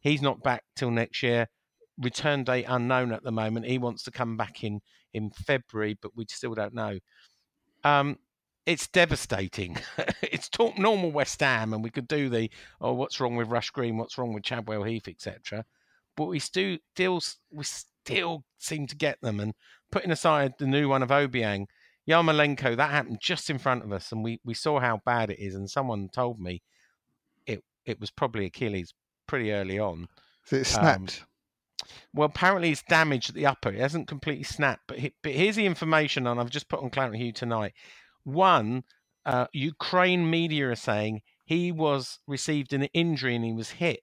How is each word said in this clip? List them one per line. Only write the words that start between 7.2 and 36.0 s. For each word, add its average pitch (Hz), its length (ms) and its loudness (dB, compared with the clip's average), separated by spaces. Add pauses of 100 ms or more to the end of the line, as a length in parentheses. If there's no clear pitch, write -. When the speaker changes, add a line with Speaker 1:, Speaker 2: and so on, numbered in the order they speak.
Speaker 1:
Um, 143 340 4 (480)
it's 160 220 0
devastating. 104 880 0 (200)
<laughs> - 100 -2 (160)
It's - 280 -6
talk 226 280 2
normal 190 340 2
West 143 280 -2
Ham, 117 320 2
and 107 100 -2
we 113 80 -6
could 123 180 -6
do 147 200 0
the, 113 220 0 (300)
"Oh, 123 120 0
what's 127 280 -4
wrong 120 160 0
with 117 120 -2
Rush 117 220 -2
Green? 117 260 -2
What's 113 220 -6
wrong 120 160 -4
with 104 100 -8
Chadwell 107 380 -4
Heath?" 110 260 -4
et 85 120 -16
cetera. 104 440 -10 (520)
But 151 100 -2
we 175 120 -4
stu-, 185 400 -2 (160)
still, 185 260 0 (300)
we 151 140 -12
still - 800 -6 (140)
seem 151 300 -6
to 147 80 -12
get 147 260 0
them. 107 180 -2
And 107 140 -4 (360)
putting 185 200 -2
aside 151 480 2
the 143 80 -2
new 139 220 4
one 135 140 4
of 123 80 0
Obiang, 120 560 2 (420)
Yarmolenko, 151 680 4
that 135 140 4
happened 131 320 -2
just - 280 -2
in 143 80 -2
front 123 260 0
of 104 80 -6
us, 98 200 -6
and 110 120 -4
we, 117 200 -6
we 120 100 -6
saw 151 260 0
how 117 260 2
bad 117 240 2
it - 80 -8
is. 98 160 -8
And 95 160 -8
someone 113 420 -4
told 120 280 -2
me 90 220 -8 (840)
it, 104 160 -6 (240)
it 113 140 -6
was 107 100 -8
probably 113 360 -2
Achilles 98 460 -4 (340)
pretty 117 260 -2
early 98 260 -2
on. 87 300 -4 (420)
Speaker 2:
Is - 20 2
it 135 60 2 (200)
Speaker 1:
Um, - 40 4 (240)
Speaker 2:
snapped? - 180 -12 (920)
Speaker 1:
well, 147 120 4
apparently 175 460 4
it's 139 100 -2
damaged 156 480 4
at 117 60 -18
the 147 100 2
upper. 127 240 2
It 98 100 -6
hasn't 147 280 -2
completely 147 360 -6
snapped. 139 440 -2
But 131 100 -10
he-, 131 240 -6
but 151 100 -4
here's 190 240 2
the 214 100 2
information, 156 600 2